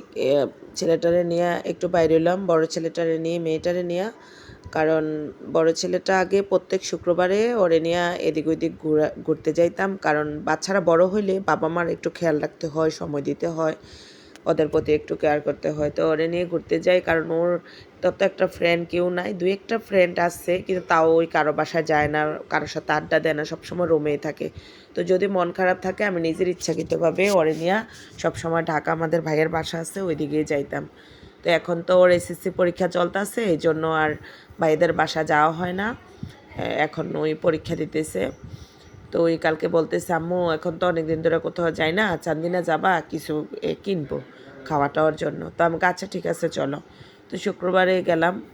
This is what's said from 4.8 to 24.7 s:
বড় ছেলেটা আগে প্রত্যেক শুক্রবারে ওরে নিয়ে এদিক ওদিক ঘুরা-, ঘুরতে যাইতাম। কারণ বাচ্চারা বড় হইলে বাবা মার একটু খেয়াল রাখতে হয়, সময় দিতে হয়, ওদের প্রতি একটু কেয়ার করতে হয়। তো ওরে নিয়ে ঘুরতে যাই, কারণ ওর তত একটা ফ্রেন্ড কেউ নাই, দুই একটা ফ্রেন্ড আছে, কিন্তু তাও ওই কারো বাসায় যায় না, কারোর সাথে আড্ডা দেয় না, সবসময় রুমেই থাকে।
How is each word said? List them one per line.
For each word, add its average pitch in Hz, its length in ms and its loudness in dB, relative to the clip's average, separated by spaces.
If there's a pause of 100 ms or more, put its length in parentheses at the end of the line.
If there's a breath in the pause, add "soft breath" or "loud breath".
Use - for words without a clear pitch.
বড় 165 200 4
ছেলেটা 180 480 0
আগে 190 220 2
প্রত্যেক 190 420 -2
শুক্রবারে 180 680 0
ওরে 170 260 4
নিয়ে 170 220 0 (160)
এদিক 151 300 -2
ওদিক 160 240 0 (100)
ঘুরা-, 151 400 2
ঘুরতে 156 300 0
যাইতাম। 180 440 0
কারণ 151 420 0
বাচ্চারা 160 420 0
বড় 170 260 6
হইলে 190 340 0
বাবা 160 280 0
মার 170 200 -2
একটু - 220 -4
খেয়াল 160 280 0
রাখতে 151 280 -6
হয়, 160 240 0
সময় 151 320 -6
দিতে 143 240 -4
হয়, 160 280 -2 (680 loud breath)
ওদের 156 240 2
প্রতি 151 240 0
একটু 151 240 0
কেয়ার 151 240 0
করতে 147 300 -4
হয়। 151 200 -2
তো 160 200 0
ওরে 160 180 0
নিয়ে 175 180 -2
ঘুরতে 165 340 -2
যাই, 180 200 2
কারণ 165 300 -2
ওর 170 280 0 (440 loud breath)
তত 180 200 0
একটা 190 240 2
ফ্রেন্ড 170 420 0
কেউ 175 220 0
নাই, 185 240 -4
দুই 180 180 0
একটা 220 260 -4
ফ্রেন্ড 180 400 2
আছে, 175 480 0
কিন্তু 180 220 -2
তাও 165 260 6
ওই 165 120 4
কারো 151 260 2
বাসায় 156 320 0
যায় 151 240 2
না, 151 300 0 (120)
কারোর 147 160 -2
সাথে 151 260 -6
আড্ডা 160 280 2
দেয় 160 140 0
না, 151 100 -2
সবসময় 165 420 -4
রুমেই 151 320 2
থাকে। - 320 -6 (440 loud breath)